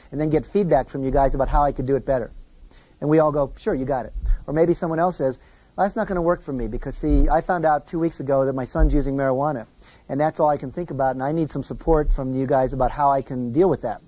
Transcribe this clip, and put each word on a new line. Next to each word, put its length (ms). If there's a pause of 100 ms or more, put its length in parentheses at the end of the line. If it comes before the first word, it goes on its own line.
(120)
and 100
then 80
get 160
feedback 440
from 140
you 80
guys 220
about 140
how 160
I 80
could 160
do 80
it 100
better." 260 (720)
And 80
we 80
all 140
go, 260
"Sure, 160
you 120
got 200
it." 80 (320)
Or 80
maybe 200
someone 260
else 160
says, 240 (380)
"That's 180
not 120
gonna 140
work 200
for 120
me 140
because, 280
see, 340
I 100
found 260
out 220
two 120
weeks 200
ago 260
that 80
my 120
son's 280
using 220
marijuana, 500 (420)
and 120
that's 200
all 80
I 80
can 160
think 180
about, 260
and 80
I 100
need 180
some 120
support 500
from 200
you 140
guys 240
about 200
how 200
I 100
can 300
deal 180
with 120
that. 260